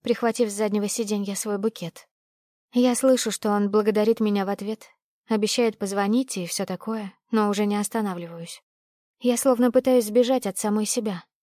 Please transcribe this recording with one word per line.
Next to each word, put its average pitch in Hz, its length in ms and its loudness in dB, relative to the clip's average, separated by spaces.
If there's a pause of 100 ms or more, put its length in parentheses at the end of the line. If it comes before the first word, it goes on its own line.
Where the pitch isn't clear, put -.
прихватив 233 480 0
с 202 40 -8
заднего 208 360 0
сиденья 202 460 -4
свой 208 220 -4
букет. 196 520 -8 (640)
Я 247 200 4
слышу, 247 380 2
что 208 200 -2
он 202 200 0
благодарит 214 480 2
меня 202 260 0
в 190 40 -4
ответ, 202 380 -8 (420)
обещает 220 480 0
позвонить 202 600 0
и 175 80 -6
все 185 200 -6
такое, 202 480 -8 (180)
но 214 180 2
уже 208 160 0
не 208 120 0
останавливаюсь. 175 840 -6 (580)
Я 240 180 0
словно 247 340 4
пытаюсь 254 340 4
сбежать 247 400 2
от 190 120 -6
самой 214 280 0
себя, 208 380 -4 (200)